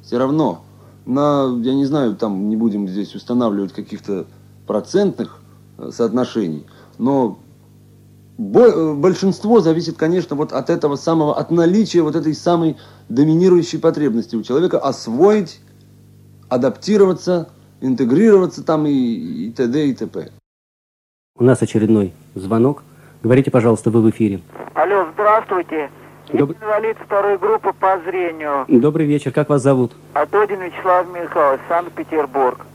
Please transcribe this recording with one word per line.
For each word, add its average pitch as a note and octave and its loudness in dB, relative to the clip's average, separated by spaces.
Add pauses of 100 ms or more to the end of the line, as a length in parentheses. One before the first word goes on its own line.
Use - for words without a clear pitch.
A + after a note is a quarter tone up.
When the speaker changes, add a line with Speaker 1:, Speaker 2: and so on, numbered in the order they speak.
Speaker 1:
все A#2+ -6
равно, C3 0 (420)
на, C#3 0
я C3 0
не C#3 0
знаю, C3 0
там G#2 -4
не A2 0
будем G#2 0
здесь F#2+ -8
устанавливать G#2 -2
каких-то G2 -8 (400)
процентных, D3 -4 (360)
э, - -14
соотношений, A2 -4 (320)
но B2+ -2 (1000)
бо-, A#2+ 4
э, D#3+ 2
большинство F#3+ 2
зависит, D#3+ 0
конечно, D#3+ -2
вот D3+ -4
от C3 -4
этого D3 0
самого, D3+ 0
от D3 -4
наличия E3+ 2
вот D3+ -2
этой D3 -2
самой E3 0 (320)
доминирующей D#3+ 4
потребности C3+ -2
у G#2+ -4
человека D3 -2
освоить, D#3 0 (920)
адаптироваться, F3 0 (320)
интегрироваться D3 2
там D#3 0
и, D3 0
и A2+ -4
т.д. C3 -2
и B2+ 0
т.п. F#2+ -10 (1080)
Speaker 2:
У A#2+ 0
нас B2+ 4
очередной G#2+ 2 (220)
звонок. A2+ 0 (400)
Говорите, B2+ 2
пожалуйста, A#2 2
вы A2+ 4
в A2 4
эфире. G2 -2 (320)
Speaker 3:
Алло, D#4 0
здравствуйте. F4+ -2 (440)
Я - 0
Speaker 2:
Доб- C#3+ 0
Speaker 3:
инвалид A3 -2
второй G3+ 0
группы G3+ -2
по F#3+ 0
зрению. D#3+ -4
Speaker 2:
Добрый D3 2
вечер. C#3+ -2
Как D3+ -2
вас C#3+ 2
зовут? B2+ 2 (220)
Speaker 3:
Атодин G3 0
Вячеслав F3+ -2
Михайлович, D#3 0
Санкт-Петербург. D#3+ -4